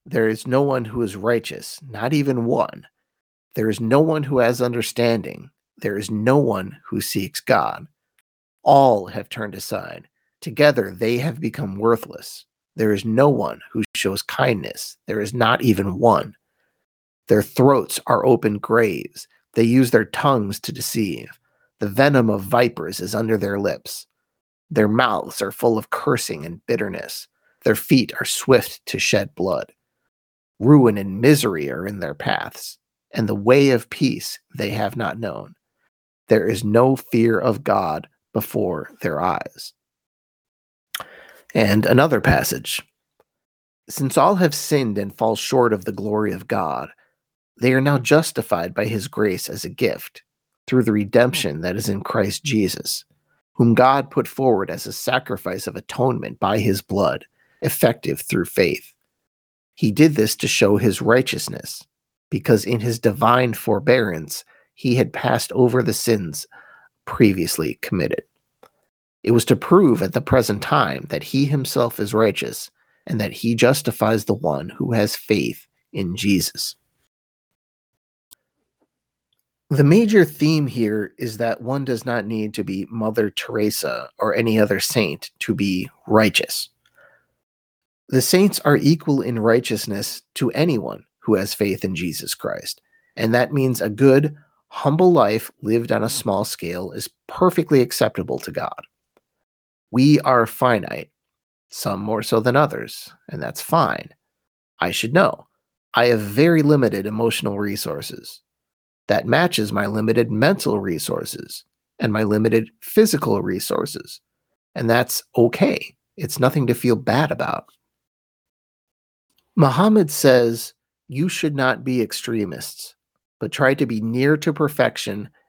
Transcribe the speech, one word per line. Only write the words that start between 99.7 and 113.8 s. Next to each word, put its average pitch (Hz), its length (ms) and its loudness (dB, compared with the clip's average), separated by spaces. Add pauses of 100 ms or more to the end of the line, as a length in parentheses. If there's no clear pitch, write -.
We 139 300 6
are 123 260 2
finite, 110 640 -2 (580)
some 98 320 -6
more 107 220 -4
so 113 180 0
than 120 160 0
others, - 560 -2 (160)
and 151 140 -10
that's - 180 -10
fine. - 540 -2 (640)
I 90 100 0
should 113 220 -4
know. 170 340 0 (460)
I 120 140 2
have 117 140 4
very 143 420 4
limited 123 420 2
emotional 107 540 -2
resources. - 800 -8 (680)
That - 180 0
matches 120 460 0
my 101 140 -2
limited 113 440 0
mental 113 500 0
resources - 840 -8 (340)
and 110 140 -2
my 107 100 0
limited 110 480 2 (100)
physical 143 640 2
resources. - 800 -6 (540)